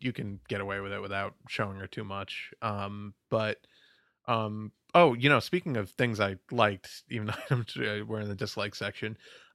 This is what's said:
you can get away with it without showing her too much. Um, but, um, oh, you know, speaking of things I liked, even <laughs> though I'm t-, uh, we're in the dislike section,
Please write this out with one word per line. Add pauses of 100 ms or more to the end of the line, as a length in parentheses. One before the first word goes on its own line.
you
can (100)
get
away
with
it
without (140)
showing
her
too
much.
Um, (160)
but, (680)
um, (220)
oh,
you
know,
speaking
of
things
I (140)
liked,
even
<laughs>
though (160)
I'm
t-,
uh,
we're
in
the
dislike
section, (380)